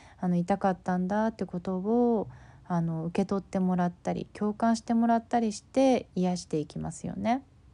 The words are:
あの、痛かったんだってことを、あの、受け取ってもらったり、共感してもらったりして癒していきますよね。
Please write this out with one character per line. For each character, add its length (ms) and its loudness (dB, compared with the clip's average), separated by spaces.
あ 60 -2
の、 100 2
痛 220 2
か 120 2
っ 120 -2
た 140 -2
ん 100 -2
だ 220 0
っ 80 -4
て 80 -6
こ 160 -6
と 160 -4
を、 520 2
あ 140 0
の、 260 -2
受 160 0
け 40 -2
取 140 -2
っ 40 -8
て 160 -4
も 160 2
ら 100 2
っ 60 -2
た 200 -6
り、 200 -6
共 220 -4
感 220 2
し 40 -6
て 120 -4
も 140 4
ら 100 4
っ 100 -4
た 120 0
り 140 0
し 100 -12
て 540 2
癒 200 0
し 100 -10
て 120 -2
い 80 -4
き 140 -10
ま 100 -6
す 160 -12
よ 80 -8
ね。 280 -2